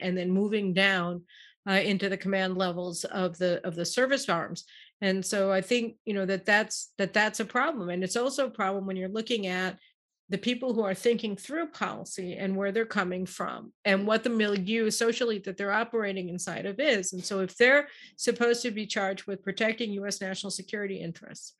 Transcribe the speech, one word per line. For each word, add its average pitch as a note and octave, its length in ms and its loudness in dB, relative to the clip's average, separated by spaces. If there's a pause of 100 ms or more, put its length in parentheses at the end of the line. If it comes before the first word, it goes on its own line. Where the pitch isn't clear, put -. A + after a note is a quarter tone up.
and F#3 120 0
then F#3 260 2
moving G3+ 320 2
down, F3+ 500 2 (460)
uh, F#3+ 120 6 (100)
into G3 180 2
the F#3+ 160 -4
command F#3+ 320 0
levels F3+ 480 -2
of F#3 320 -2
the, F3+ 140 2 (160)
of E3 80 -4
the E3+ 100 -4
service C4 440 2
arms. E3+ 360 -2 (360)
And F#3+ 240 2
so G3 260 2
I F#3+ 100 4
think, A#3 340 0 (100)
you A3 100 -2
know, G3 100 0
that F#3+ 200 -2
that's, G#3+ 520 2
that G3 160 0
that's G#3+ 260 2
a A3 60 -2
problem. B3 440 0
And F3+ 140 -2
it's F3+ 120 -2
also C4 320 0
a B3+ 140 -12
problem G3 240 0
when F#3+ 120 -4
you're F#3 220 -4
looking A3 280 -2
at F#3 300 -2 (520)
the F3 80 -2
people B3 360 0
who A3 160 2
are F#3+ 60 0
thinking A3+ 400 2
through D#4 320 -6 (180)
policy F3+ 560 -8
and F#3+ 140 0
where G3 160 0
they're A3 280 -2
coming F#3 260 -2
from C#3+ 480 -8 (120)
and G3 220 4
what A3 160 4
the B3 60 0
milieu G#3+ 600 2
socially A3+ 560 0
that F#3+ 120 -6
they're G3+ 260 0
operating G3 460 -2
inside F3 360 -4
of G3 140 -4
is. A3+ 340 2
And F3+ 100 -8
so G3 180 -2
if F#3 160 -4
they're C#4 300 8 (280)
supposed A#3 480 2
to B3 80 -2
be G#3 140 -4
charged G3 420 -2
with G3 160 -6
protecting A3 500 -2
U G3 120 -4
S G3+ 160 -6
national F#3+ 300 -6
security G3 500 -6
interests, - 580 -12